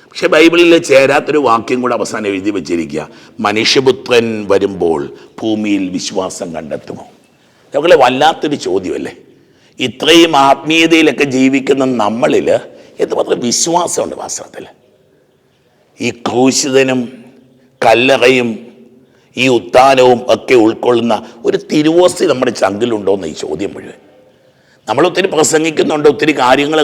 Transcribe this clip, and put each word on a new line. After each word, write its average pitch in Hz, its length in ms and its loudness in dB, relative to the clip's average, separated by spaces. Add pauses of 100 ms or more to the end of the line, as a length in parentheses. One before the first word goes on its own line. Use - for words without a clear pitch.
പക്ഷേ - 220 -4
ബൈബിളിൽ 165 460 4 (100)
ചേരാത്തൊരു 139 560 2
വാക്യം 123 420 0
കൂടെ 120 140 -2
അവസാനം 107 320 -6
എഴുതി 98 240 -4
വച്ചിരിക്കുക, 78 520 -6 (360)
"മനുഷ്യപുത്രൻ 117 880 0 (220)
വരുമ്പോൾ 92 540 0 (320)
ഭൂമിയിൽ 107 560 -4
വിശ്വാസം 92 640 -8
കണ്ടെത്തുമോ?" 78 520 -12 (580)
ഇതൊക്കെ 156 340 2
വല്ലാത്തൊരു 139 640 2
ചോദ്യമല്ലേ? 87 540 -6 (680)
ഇത്രയും 160 600 2
ആത്മീയതയിലൊക്കെ 151 880 2
ജീവിക്കുന്ന 135 580 0 (100)
നമ്മളിൽ 113 540 -2 (480)
എന്തുമാത്രം - 420 -4
വിശ്വാസമുണ്ട് 156 760 -4
വാസ്തവത്തിൽ? - 500 -14 (1300)
ഈ 120 100 -4 (100)
ക്രൂശിതനും 131 840 0 (800)
കല്ലറയും 123 680 2 (840)
ഈ 123 120 0
ഉത്ഥാനവും 127 800 4
ഒക്കെ 113 280 2
ഉൾക്കൊള്ളുന്ന 117 600 2 (280)
ഒരു - 200 -2
തിരുവോസ്തി 160 600 0
നമ്മുടെ 127 260 0
ചങ്കിലുണ്ടോയെന്ന് 101 760 -2
ഈ 73 80 -10
ചോദ്യം 78 380 -8
മുഴുവൻ. - 260 -18 (880)
നമ്മൾ 123 180 0
ഒത്തിരി 180 220 -2
പ്രസംഗിക്കുന്നുണ്ട്, 156 840 0
ഒത്തിരി 151 240 2
കാര്യങ്ങൾ 143 500 2